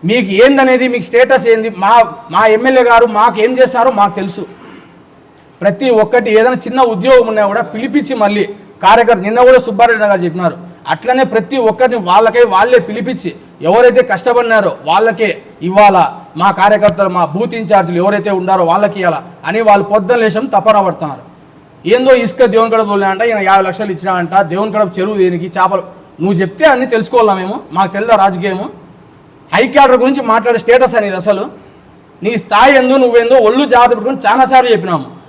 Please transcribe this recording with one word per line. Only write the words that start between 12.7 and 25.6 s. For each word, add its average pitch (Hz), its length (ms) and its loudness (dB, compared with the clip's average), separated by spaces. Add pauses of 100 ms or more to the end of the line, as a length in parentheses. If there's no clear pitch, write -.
పిలిపించి, 208 560 -8 (260)
ఎవరైతే 226 400 2
కష్టపడినారో 220 840 0
వాళ్ళకే 202 560 -2 (200)
ఇవ్వాలా, 180 600 2 (160)
మా 190 140 0
కార్యకర్తలు, 196 580 0
మా 180 160 -2
బూత్ 196 300 -6
ఇన్ఛార్జీలు 185 420 -2
ఎవరైతే 202 340 -2
ఉండారో 180 340 -2
వాళ్ళకి 196 340 -2
ఇవ్వాలా 165 240 -6 (220)
అని 202 160 -4
వాళ్ళు 202 240 2
పొద్దున 208 320 -2
లేచం 214 280 -2
తపన 208 360 0
పడుతున్నారు. 156 480 -6 (560)
ఏందో 254 300 2
ఇసుక 240 300 0
దేవుని 220 260 0
కడ 220 100 0
తోలినా 202 280 -2
అంట, 190 120 -4
ఈయన 226 180 -2
యాభై 190 240 2
లక్షలు 190 280 -6
ఇచ్చినా 185 220 -6
అంట, 180 280 -4
దేవుని 196 300 -4
కడ 208 180 -2 (100)
చెరువు 202 180 -4
దేనికి, 180 280 -2
చేపలు, 185 380 -2 (380)